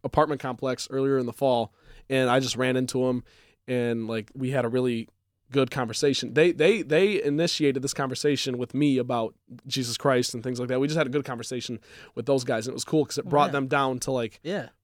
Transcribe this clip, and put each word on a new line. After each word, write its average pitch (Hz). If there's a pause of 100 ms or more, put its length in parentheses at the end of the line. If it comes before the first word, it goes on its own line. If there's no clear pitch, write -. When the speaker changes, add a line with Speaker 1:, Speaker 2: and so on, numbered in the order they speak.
Speaker 1:
apartment 151
complex 127
earlier 135
in 123
the 113
fall, 120 (380)
and 131
I 131
just 123
ran 127
into 127
him, 123 (440)
and, 120
like, 110
we 131
had 131
a 113
really 123 (440)
good 131
conversation. 127
They, 160
they, 175
they 170
initiated 143
this 135
conversation 135
with 123
me 139
about 120 (320)
Jesus 123
Christ 127
and 117
things 123
like 123
that. 127
We 139
just 156
had 160
a -
good 143
conversation 120 (360)
with 117
those 135
guys, 113
and 123
it -
was 120
cool 156
'cause -
it -
Speaker 2:
Oh, -
Speaker 1:
brought 143
Speaker 2:
yeah. -
Speaker 1:
them 139
down 131
to, 135
like, 120
Speaker 2:
Yeah. 175 (140)